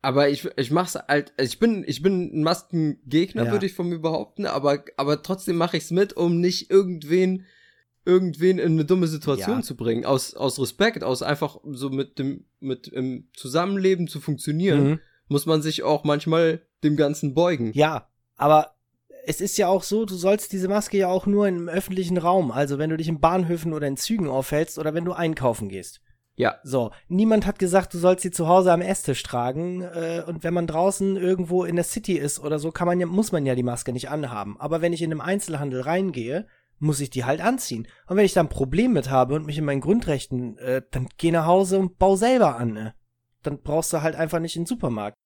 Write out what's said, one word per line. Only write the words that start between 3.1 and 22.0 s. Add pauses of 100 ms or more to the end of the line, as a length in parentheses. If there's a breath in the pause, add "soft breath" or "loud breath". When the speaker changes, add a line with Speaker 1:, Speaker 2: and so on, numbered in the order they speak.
Speaker 2:
Ja.
Speaker 1:
würde
ich
von
mir
behaupten,
aber, (120)
aber
trotzdem
mach
ich's
mit,
um
nicht
irgendwen, (600 soft breath)
irgendwen
in
eine
dumme
Situation
Speaker 2:
Ja.
Speaker 1:
zu
bringen.
Aus,
aus
Respekt,
aus
einfach (140)
so
mit
dem, (160)
mit
im
Zusammenleben
zu
funktionieren,
Speaker 2:
Mhm. (260 soft breath)
Speaker 1:
muss
man
sich
auch
manchmal (220)
dem
Ganzen
beugen.
Speaker 2:
Ja, (280)
aber (500)
es
ist
ja
auch
so,
du
sollst
diese
Maske
ja
auch
nur
im
öffentlichen